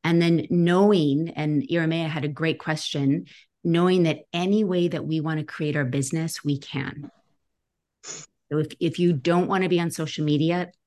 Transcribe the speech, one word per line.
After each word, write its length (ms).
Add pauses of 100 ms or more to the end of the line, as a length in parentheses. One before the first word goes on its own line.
And 160
then 300
knowing, 800
and 360
Iramea 420
had 180
a 20
great 300
question, 680 (400)
knowing 380
that 320
any 280
way 260
that 180
we 140
want 200
to 60
create 300
our 100
business, 580
we 140
can. 520 (920)
So 560
if, 80 (120)
if 200
you 160
don't 340
want 140
to 80
be 100
on 100
social 320
media 480 (160)